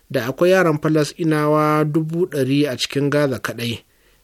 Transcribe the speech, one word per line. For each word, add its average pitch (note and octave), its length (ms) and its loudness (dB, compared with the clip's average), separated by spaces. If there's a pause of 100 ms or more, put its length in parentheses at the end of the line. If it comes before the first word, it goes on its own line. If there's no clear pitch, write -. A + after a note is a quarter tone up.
(120)
Da B2 160 -2
akwai F3 220 2
yaran F3 280 4
Falasɗinawa D3+ 1080 2
dubu D#3+ 400 -2
ɗari C#3+ 400 0
a B2 80 -6
cikin C#3 340 -2
Gaza C#3 300 0
kaɗai A#2 400 -6 (440)